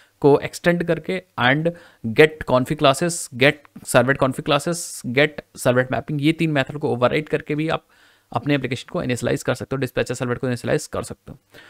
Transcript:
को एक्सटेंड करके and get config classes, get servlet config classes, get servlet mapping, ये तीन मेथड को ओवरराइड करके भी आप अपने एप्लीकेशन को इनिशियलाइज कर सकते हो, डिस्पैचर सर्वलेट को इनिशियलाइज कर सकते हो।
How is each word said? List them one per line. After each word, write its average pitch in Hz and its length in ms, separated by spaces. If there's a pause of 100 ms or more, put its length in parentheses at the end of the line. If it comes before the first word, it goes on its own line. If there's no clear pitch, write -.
(220)
को 143 180
एक्सटेंड 175 460
करके 170 360 (180)
and 147 300 (440)
get 156 360
config 131 300
classes, 156 480 (140)
get 147 180 (260)
servlet 131 360
config 131 260
classes, 160 320 (380)
get 147 220 (180)
servlet 127 340
mapping, 139 280
ये 151 120
तीन 160 200
मेथड 143 260
को 147 140
ओवरराइड 123 360
करके 151 260
भी 156 140
आप 160 180 (460)
अपने 143 220
एप्लीकेशन 127 380
को 127 100
इनिशियलाइज 127 400
कर 127 120
सकते - 220
हो, 139 40
डिस्पैचर 127 340
सर्वलेट 123 240
को 135 80
इनिशियलाइज 123 400
कर 92 160
सकते - 300
हो। - 60 (320)